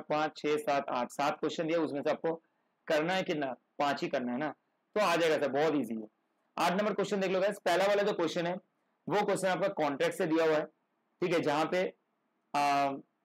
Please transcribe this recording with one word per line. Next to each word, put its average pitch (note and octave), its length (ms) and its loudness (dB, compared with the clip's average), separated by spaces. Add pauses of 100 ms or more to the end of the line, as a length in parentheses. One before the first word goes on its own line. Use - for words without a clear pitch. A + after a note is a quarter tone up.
पाँच, D3+ 280 -2
छह, D3 220 0
सात, C#3+ 320 0
आठ, B2 200 -2
सात C#3+ 300 -2
question D#3+ 260 -2
दिया, E3 140 0
उसमें C#3 220 -2
से D#3 80 0
आपको E3 240 -2 (540)
करना D#3+ 260 2
है F#3+ 80 0
कितना? D3 320 -4 (240)
पांच C#3+ 240 0
ही D3+ 60 -2
करना B2 240 -2
है B2 60 -2
ना, D3+ 100 -2 (480)
तो G#3+ 40 2
आ F3+ 160 2
जाएगा D#3+ 200 4
सर, C#3 120 0
बहुत D3 260 2
easy A#2 200 -2
है। G#2+ 120 -8 (500)
आठ F3+ 220 2
number G#3+ 160 0
question G3 260 -2
देख F#3 100 0
लो F#3 100 0
guys, G3+ 240 0
पहला F3+ 220 2
वाला G3+ 160 2
जो G#3 100 2
क्वेश्चन E3+ 340 -2
है, F3+ 80 -2 (520)
वो G3 180 2
question F#3+ 240 0
आपका F3 280 0
contract D#3+ 420 0
से F#3+ 80 0
दिया D#3+ 200 2
हुआ D#3 100 4
है, D#3 80 0
ठीक - 720 -8
है, D#3+ 80 4
जहां D3+ 240 0
पे, F3+ 160 0 (720)
आ, C#3+ 60 2 (640)